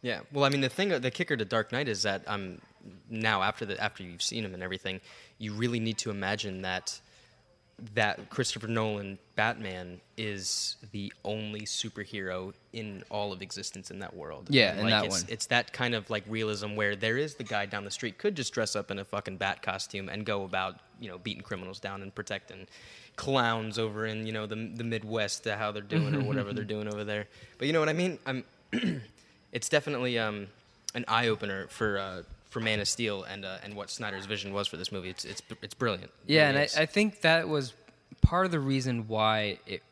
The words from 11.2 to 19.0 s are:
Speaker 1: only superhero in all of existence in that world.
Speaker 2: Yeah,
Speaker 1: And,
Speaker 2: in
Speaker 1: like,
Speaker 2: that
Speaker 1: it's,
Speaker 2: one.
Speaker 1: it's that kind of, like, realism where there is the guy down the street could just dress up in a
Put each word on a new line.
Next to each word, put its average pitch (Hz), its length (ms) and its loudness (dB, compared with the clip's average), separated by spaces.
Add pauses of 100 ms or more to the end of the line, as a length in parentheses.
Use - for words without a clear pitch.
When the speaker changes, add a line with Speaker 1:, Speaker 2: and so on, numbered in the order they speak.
Speaker 1:
only 107 380 -4
superhero 98 880 -4 (200)
in 107 380 -8
all 104 220 -2
of 92 100 -8
existence 95 500 -10
in 95 80 -10
that 95 140 -10
world. 78 360 -10
Speaker 2:
Yeah, 120 220 10
Speaker 1:
And, 82 80 -2
Speaker 2:
in 107 60 2
Speaker 1:
like, 113 60 6
Speaker 2:
that 107 140 6
Speaker 1:
it's, 90 160 0
Speaker 2:
one. - 100 -6
Speaker 1:
it's 113 140 -4
that 120 260 2
kind 123 220 0
of, 110 160 -4
like, 107 180 0
realism 107 460 -2
where 104 220 2
there 110 200 2
is 147 200 -2
the 127 80 -8
guy 104 220 0
down 101 180 -4
the 101 60 -8
street - 280 -6
could 208 180 0
just 135 160 -2
dress 113 240 0
up 101 140 -4
in 98 80 -2
a 98 60 -4